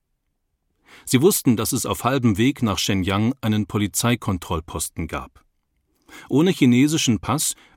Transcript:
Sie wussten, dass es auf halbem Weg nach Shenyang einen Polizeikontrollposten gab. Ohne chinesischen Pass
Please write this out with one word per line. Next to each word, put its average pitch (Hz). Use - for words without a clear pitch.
Sie 123
wussten, 139
dass 110
es 127
auf 104
halbem 120
Weg 131
nach 101
Shenyang 101
einen 107
Polizeikontrollposten 95
gab. -
Ohne 165
chinesischen 131
Pass -